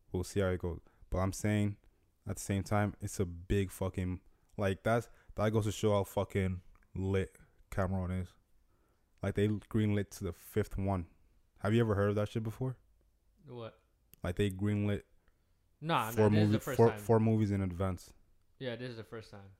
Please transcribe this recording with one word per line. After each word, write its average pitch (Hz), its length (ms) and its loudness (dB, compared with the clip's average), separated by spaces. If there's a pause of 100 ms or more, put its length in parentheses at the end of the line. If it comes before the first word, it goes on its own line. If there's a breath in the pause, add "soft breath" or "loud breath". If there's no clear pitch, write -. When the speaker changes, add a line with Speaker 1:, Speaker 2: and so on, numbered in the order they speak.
(120)
Speaker 1:
We'll 90 120 -2
see - 160 -2
how 92 80 2
it 92 120 0
goes. 85 200 -4 (300 soft breath)
But 95 80 -2
I'm 95 140 0
saying, 104 440 0 (520)
at 98 80 -6
the - 60 -10
same 98 200 -2
time, 104 380 0
it's - 180 -6
a 104 60 0
big 90 460 -2
fucking, 92 500 -4 (360)
like, 98 260 0
that's, 113 260 0 (280 soft breath)
that 107 160 0
goes 107 120 2
to 104 80 0
show 107 220 2
how 101 100 2
fucking 95 560 -2 (340)
lit 95 420 -2 (340)
Cameron 92 420 -2
is. 92 160 -4 (920)
Like, 98 120 -2
they 104 140 4
greenlit 104 680 0
to 101 60 -8
the 90 80 -4
fifth - 460 -4
one. 95 280 0 (540)
Have 107 140 0
you 117 60 6
ever 110 140 2
heard 101 160 2
of 101 60 0
that 104 120 0
shit 117 140 -4
before? 123 340 -6 (720)
Speaker 2:
What? 120 300 -14 (440)
Speaker 1:
Like, 90 140 -4
they 104 140 2
greenlit 104 520 0 (760)
Speaker 2:
Nah, 143 300 0
Speaker 1:
four 107 140 4
Speaker 2:
nah, 104 60 6
this 107 80 6
is 107 60 6
Speaker 1:
movie-, 104 80 4
Speaker 2:
the 107 80 2
first 131 160 -4
Speaker 1:
four, 117 140 8
Speaker 2:
time. 110 80 -2
Speaker 1:
four 110 220 2
movies 110 300 2
in 98 120 0
advance. 92 500 -4 (480)
Speaker 2:
Yeah, 123 160 -6
this 127 140 -8
is 117 80 -12
the 107 60 -12
first 110 280 -16
time. 104 80 -18 (200)